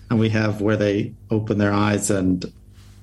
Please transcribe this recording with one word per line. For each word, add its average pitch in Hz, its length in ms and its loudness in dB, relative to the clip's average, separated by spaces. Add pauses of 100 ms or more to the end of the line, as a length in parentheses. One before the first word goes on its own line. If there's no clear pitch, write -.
(100)
and 117 80 2
we 110 120 2
have 107 300 -2
where 107 160 0
they 104 380 0 (160)
open 110 260 -2
their 101 160 2
eyes, 104 380 0
and 92 340 0 (580)